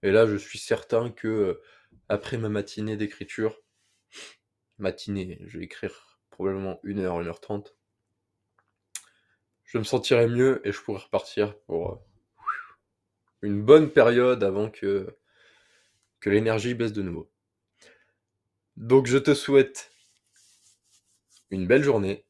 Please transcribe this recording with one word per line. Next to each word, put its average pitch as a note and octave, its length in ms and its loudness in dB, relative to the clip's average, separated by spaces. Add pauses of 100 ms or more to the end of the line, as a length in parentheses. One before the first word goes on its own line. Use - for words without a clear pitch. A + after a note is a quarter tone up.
Et G2+ 80 2
là, A2 160 6
je G#2 80 -2
suis - 240 -10
certain A#2 520 -4
que, - 160 -10
euh, G#2 340 -2 (480)
après G#2 280 -4
ma A2+ 120 -6
matinée G#2+ 480 -6
d'écriture, A2 640 -8 (1160)
matinée, F#2+ 680 -8
je F2+ 120 -18
vais F2 80 -12
écrire - 540 -14 (100)
probablement F#2+ 540 -6
une G2+ 160 -6
heure, F2+ 220 -2
une E2+ 60 -6
heure E2+ 140 -12
trente, - 340 -12 (1900)
je - 120 -8
me A2 60 -4
sentirai A#2+ 440 2
mieux B2 400 0
et G2+ 40 -4
je - 100 -8
pourrai G2+ 200 -10
repartir - 600 -4
pour, E2+ 320 -6
euh, - 20 -12 (1500)
une G2+ 220 -4
bonne D3+ 280 8
période B2 520 4
avant G2+ 260 -2
que, G2 480 -6 (1000)
que - 100 -2
l'énergie A2 440 2
baisse A#2 200 -4
de G#2 80 -6
nouveau. E2+ 300 -10 (1400)
Donc B2+ 320 4
je B2+ 100 4
te C#3 160 4
souhaite C3+ 580 2 (1600)
une F#2+ 160 -4
belle C3 160 4
journée G#2 460 -2